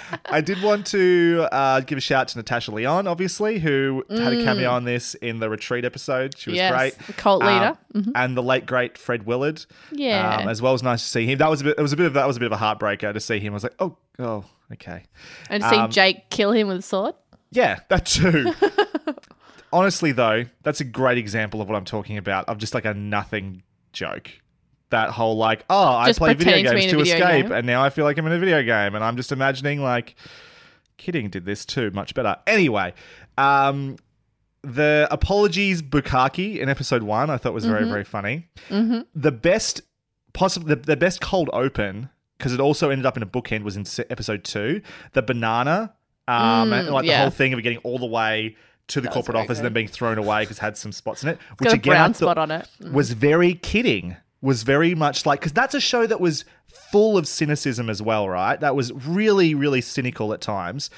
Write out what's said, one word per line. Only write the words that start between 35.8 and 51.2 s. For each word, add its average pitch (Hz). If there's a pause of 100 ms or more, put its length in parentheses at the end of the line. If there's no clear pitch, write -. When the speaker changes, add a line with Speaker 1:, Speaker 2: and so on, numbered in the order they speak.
Speaker 1:
bukkake 143
in 131
episode 131
one, 110
I 131
thought 117
was 107
very, 110
Speaker 2:
Mm-hmm. 113
Speaker 1:
very 104
funny. 110 (220)
Speaker 2:
Mm-hmm. 220 (160)
Speaker 1:
The 151
best, 170 (520)
possibly 170
the, -
the 151
best 180
cold 175
open, 113 (280)
'cause 127
it 123
also 143
ended 135
up 123
in 117
a 101
bookend, 110
was 101
in 101
se-, -
episode 110
two. 127 (320)
The 131
banana, 123 (340)
um, 117
Speaker 2:
Mm, 107
Speaker 1:
and, 175
like, 139
Speaker 2:
yeah. 160
Speaker 1:
the 113
whole 131
thing 131
of 120
getting 117
all 123
the 123
way 110 (340)
to 143
the 123
Speaker 2:
That -
was -
Speaker 1:
corporate 123
Speaker 2:
very 110
Speaker 1:
office 117
and 110
Speaker 2:
good. -
Speaker 1:
then 110
being 113
thrown 113
away 107
'cause 110
it -
had 107
some 104
spots -